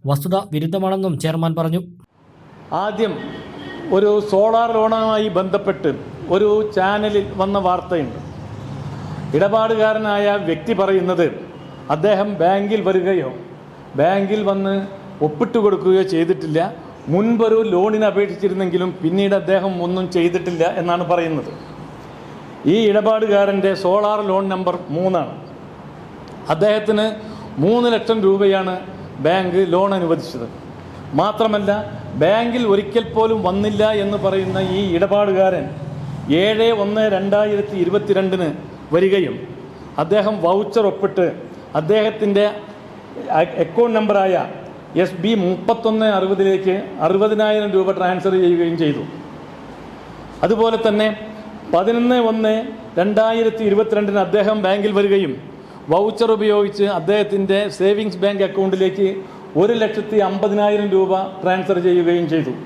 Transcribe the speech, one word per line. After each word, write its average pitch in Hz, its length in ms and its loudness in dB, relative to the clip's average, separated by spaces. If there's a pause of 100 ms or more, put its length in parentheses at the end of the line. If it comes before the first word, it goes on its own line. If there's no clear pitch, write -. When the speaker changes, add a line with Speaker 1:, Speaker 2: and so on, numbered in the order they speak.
Speaker 1:
വസ്തുത 143 260 0 (180)
വിരുദ്ധമാണെന്നും 190 680 -2
ചെയർമാൻ 165 380 -2
പറഞ്ഞു. 165 220 -2 (1000)
Speaker 2:
ആദ്യം 208 300 -2 (840)
ഒരു 208 160 4 (180)
സോളാർ 226 460 4
ലോണുമായി 220 520 2 (100)
ബന്ധപ്പെട്ട് 190 520 0 (460)
ഒരു 208 140 4 (260)
ചാനലിൽ 208 500 2 (160)
വന്ന 196 240 0
വാർത്തയുണ്ട്. 170 540 -2 (1160)
ഇടപാടുകാരനായ 214 880 2 (220)
വ്യക്തി 226 320 -2
പറയുന്നത് 180 480 2 (680)
അദ്ദേഹം 196 340 2 (120)
ബാങ്കിൽ 202 460 2
വരികയോ 180 420 0 (680)
ബാങ്കിൽ 196 420 2 (100)
വന്ന് 196 220 0 (520)
ഒപ്പിട്ട് 151 380 0
കൊടുക്കുകയോ 190 400 6 (100)
ചെയ്തിട്ടില്ല. 160 460 0 (540)
മുൻപൊരു 220 440 4 (160)
ലോണിന് 214 380 2
അപേക്ഷിച്ചിരുന്നെങ്കിലും 185 760 0 (120)
പിന്നീട് 196 400 2
അദ്ദേഹം 185 320 0 (120)
ഒന്നും 185 200 -2 (100)
ചെയ്തിട്ടില്ല 175 480 0 (160)
എന്നാണ് 175 320 0
പറയുന്നത്. 160 400 -2 (1200)
ഈ - 20 4 (140)
ഇടപാടുകാരൻ്റെ 202 840 2 (120)
സോളാർ 208 360 2 (100)
ലോൺ 190 140 2 (100)
നമ്പർ 185 220 -2 (200)
മൂന്നാണ്. 170 380 0 (1200)
അദ്ദേഹത്തിന് 214 520 2 (580)
മൂന്ന് 240 320 4
ലക്ഷം 226 300 0
രൂപയാണ് 196 480 2 (520)
ബാങ്ക് 180 340 2 (140)
ലോൺ 190 240 2
അനുവദിച്ചത്. 156 500 -2 (720)
മാത്രമല്ല, 208 520 0 (520)
ബാങ്കിൽ 233 400 2 (100)
ഒരിക്കൽ 214 320 0 (100)
പോലും 220 320 2
വന്നില്ല 202 360 0 (200)
എന്ന് 202 220 -2
പറയുന്ന 190 340 0 (180)
ഈ 202 40 0 (160)
ഇടപാടുകാരൻ 190 680 2 (760)
ഏഴ് 220 260 4 (140)
ഒന്ന് 208 200 0 (120)
രണ്ടായിരത്തി 202 680 0
ഇരുപത്തിരണ്ടിന് 185 640 0 (440)
വരികയും 185 420 2 (680)
അദ്ദേഹം 202 320 2 (100)
വൗച്ചർ 202 460 2
ഒപ്പിട്ട് 190 340 0 (540)
അദ്ദേഹത്തിൻ്റെ 208 680 2 (920)
അ-, 175 240 0
അക്കൗണ്ട് 226 340 2
നമ്പറായ 202 360 2 (680)
എസ് 180 200 -4
ബി 214 80 2 (120)
മുപ്പത്തൊന്ന് 220 640 0 (100)
അറുപതിലേക്ക് 190 580 2 (300)
അറുപതിനായിരം 214 680 2
രൂപ 190 120 4 (100)
ട്രാൻസ്ഫർ 180 360 0 (100)
ചെയ്യുകയും 170 380 2
ചെയ്തു. 139 220 0 (1400)
അതുപോലെ 226 400 2
തന്നെ 214 220 2 (680)
പതിനൊന്ന് 233 440 2 (140)
ഒന്ന് 220 220 0 (460)
രണ്ടായിരത്തി 220 720 2
ഇരുപത്തിരണ്ടിന് 208 580 2
അദ്ദേഹം 208 380 2
ബാങ്കിൽ 202 320 0
വരികയും 196 360 2 (600)
വൗച്ചർ 214 420 2
ഉപയോഗിച്ച് 208 500 2 (140)
അദ്ദേഹത്തിൻ്റെ 196 580 2 (200)
സേവിങ്സ് 202 440 0
ബാങ്ക് 196 260 2
അക്കൗണ്ടിലേക്ക് 190 600 0 (540)
ഒരു 214 200 4
ലക്ഷത്തി 214 360 0 (120)
അമ്പതിനായിരം 208 680 2
രൂപ 190 240 2 (220)
ട്രാൻസ്ഫർ 185 360 0 (100)
ചെയ്യുകയും 175 440 4
ചെയ്തു. 147 220 0 (120)